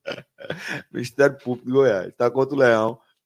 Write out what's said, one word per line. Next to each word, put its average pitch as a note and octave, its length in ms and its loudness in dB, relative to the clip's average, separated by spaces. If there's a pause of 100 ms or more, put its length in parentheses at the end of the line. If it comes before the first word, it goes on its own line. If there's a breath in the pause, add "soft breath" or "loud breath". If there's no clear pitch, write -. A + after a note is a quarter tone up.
<laughs> - 840 -12
Ministério C3+ 460 0
Público B2 300 -8
de B2+ 80 -6
Goiás G2+ 420 2
tá A#2+ 140 0
contra C3+ 260 -2
o - 20 -2
Leão. A#2 400 4 (280)